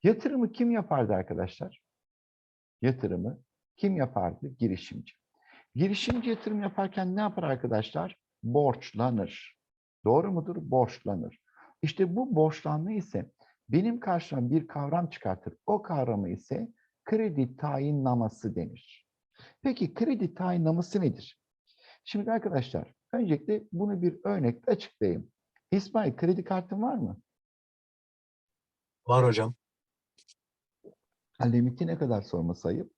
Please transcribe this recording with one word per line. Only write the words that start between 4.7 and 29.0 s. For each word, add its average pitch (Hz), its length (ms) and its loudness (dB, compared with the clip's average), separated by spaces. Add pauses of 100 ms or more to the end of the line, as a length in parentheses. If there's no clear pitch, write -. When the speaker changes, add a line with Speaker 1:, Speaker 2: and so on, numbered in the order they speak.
Speaker 1:
Girişimci 226 560 0
yatırım 214 320 -2
yaparken 190 540 -2
ne 208 40 0
yapar 208 220 -2
arkadaşlar? 131 760 -2 (260)
Borçlanır. 120 1160 0 (460)
Doğru 160 280 4
mudur? 170 280 -4
Borçlanır. 120 800 -2 (420)
İşte 180 340 0
bu 254 200 0
borçlanma 156 560 0
ise 175 380 -6 (380)
benim 214 320 2
karşıma 147 500 -2
bir 156 160 2
kavram 151 440 -2
çıkartır. - 440 -6 (120)
O 214 160 0
kavramı 120 480 0
ise 170 380 -6 (360)
kredi 151 520 0
tayinnaması 135 1000 0
denir. - 540 -10 (540)
Peki 233 320 -2
kredi 226 400 0
tayinnaması 175 680 0
nedir? - 400 -2 (640)
Şimdi 220 280 -4
arkadaşlar 156 600 -2 (200)
öncelikle 214 600 0
bunu 190 300 -2
bir 175 220 0
örnekle 202 480 0
açıklayayım. - 580 -2 (400)
İsmail 190 460 0
kredi 180 280 2
kartın 190 380 -2
var 269 140 0
mı? 104 240 -4 (1900)